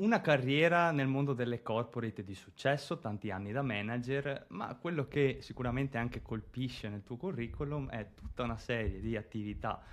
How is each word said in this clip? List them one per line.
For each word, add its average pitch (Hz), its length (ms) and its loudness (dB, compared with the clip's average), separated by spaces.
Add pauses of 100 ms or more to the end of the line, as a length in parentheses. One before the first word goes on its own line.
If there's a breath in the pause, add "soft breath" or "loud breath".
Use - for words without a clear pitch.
una 214 180 6
carriera 160 720 6
nel 139 160 4
mondo 139 240 2
delle 120 300 0
corporate 113 640 -2
di 98 100 -8
successo, - 640 0
tanti 104 320 -4
anni 98 220 -4
da 131 80 0
manager, 123 880 -2
ma 185 260 -6
quello 160 320 -2
che 139 320 4
sicuramente 127 580 -2
anche 117 240 -2
colpisce 123 680 -6
nel 104 140 -6
tuo 123 120 -10
curriculum 143 760 -4
è 110 240 -6
tutta - 300 -6
una 117 140 -2
serie 107 420 -2
di 113 160 -2
attività, 104 680 -4 (120 loud breath)